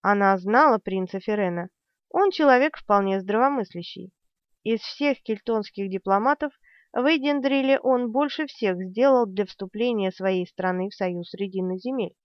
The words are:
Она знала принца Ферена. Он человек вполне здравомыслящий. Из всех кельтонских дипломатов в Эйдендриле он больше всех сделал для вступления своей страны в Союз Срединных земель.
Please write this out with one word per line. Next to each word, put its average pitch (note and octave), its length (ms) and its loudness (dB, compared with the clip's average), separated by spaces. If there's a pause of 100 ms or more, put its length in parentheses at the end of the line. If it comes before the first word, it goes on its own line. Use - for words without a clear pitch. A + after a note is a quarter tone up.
Она G3 360 2
знала A3 400 4
принца F#3+ 420 -4
Ферена. F#3 500 -4 (400)
Он F#4+ 220 2
человек C#4 460 4
вполне G3 440 0
здравомыслящий. G3+ 920 -2 (520)
Из A3 180 -2
всех - 400 -4
кельтонских G#3 680 -6
дипломатов G#3+ 640 0 (400)
в B3 140 -2
Эйдендриле C4+ 760 2
он B3 320 0
больше C#4+ 360 -2
всех F#3+ 360 -4
сделал A#3+ 420 2
для G3 200 -4
вступления G#3 680 -4
своей F#3 360 -2
страны F#3 420 -4
в - 60 -16
Союз F3+ 340 -6
Срединных F#3 500 -6
земель. A#3+ 460 -6